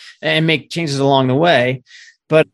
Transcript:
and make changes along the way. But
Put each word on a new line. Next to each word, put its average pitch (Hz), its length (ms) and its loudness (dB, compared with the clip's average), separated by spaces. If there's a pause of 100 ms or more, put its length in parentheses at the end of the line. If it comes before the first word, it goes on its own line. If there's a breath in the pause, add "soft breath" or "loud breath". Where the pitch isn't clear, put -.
(200 loud breath)
and 156 280 -2
make 147 200 -2
changes 151 300 -6
along 135 300 2
the 127 60 0
way. 131 480 0 (460 loud breath)
But 156 260 2